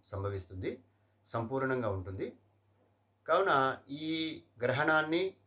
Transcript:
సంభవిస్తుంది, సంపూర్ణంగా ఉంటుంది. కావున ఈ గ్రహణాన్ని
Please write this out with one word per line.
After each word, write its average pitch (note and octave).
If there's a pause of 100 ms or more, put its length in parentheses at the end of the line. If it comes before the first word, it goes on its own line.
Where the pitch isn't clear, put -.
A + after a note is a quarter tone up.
(120)
సంభవిస్తుంది, G2 (540)
సంపూర్ణంగా B2+
ఉంటుంది. F#2+ (960)
కావున F3+ (540)
ఈ D#3+ (500)
గ్రహణాన్ని D#3 (240)